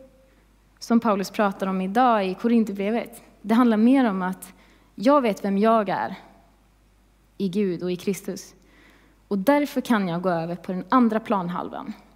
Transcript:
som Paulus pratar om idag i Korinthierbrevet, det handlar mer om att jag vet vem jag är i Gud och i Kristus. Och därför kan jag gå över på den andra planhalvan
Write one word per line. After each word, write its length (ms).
som 200
Paulus 320
pratar 360
om 140
idag 460
i 60
Korinthierbrevet, 880
det 120
handlar 240
mer 320
om 120
att 320
jag 260
vet 220
vem 140
jag 320
är 260
i 120
Gud 340
och 80
i 40
Kristus. 600
Och 100
därför 440
kan 260
jag 140
gå 80
över 260
på 160
den 180
andra 300
planhalvan 760